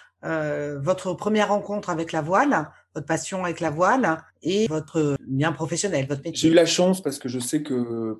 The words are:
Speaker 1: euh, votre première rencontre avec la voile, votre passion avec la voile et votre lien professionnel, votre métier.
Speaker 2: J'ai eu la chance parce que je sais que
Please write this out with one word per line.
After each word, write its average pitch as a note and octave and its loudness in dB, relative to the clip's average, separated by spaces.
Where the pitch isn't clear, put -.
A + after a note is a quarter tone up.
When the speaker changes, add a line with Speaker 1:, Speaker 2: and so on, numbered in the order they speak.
Speaker 1:
euh, D3 -4
votre F#3 -2
première G#3 0
rencontre G3+ -4
avec E3 -4
la D#3+ -2
voile, F#3 2
votre D3 -10
passion F3+ -4
avec E3+ -4
la D#3+ 0
voile F3+ 2
et G#3 2
votre D3+ 0
lien C#3 0
professionnel, D#3+ -2
votre C#3 -4
métier. E3 -8
Speaker 2:
J'ai D#3+ 4
eu E3 6
la E3+ 8
chance F#3 4
parce C#3 -4
que - -8
je B2 -4
sais D3 -2
que A#2 -2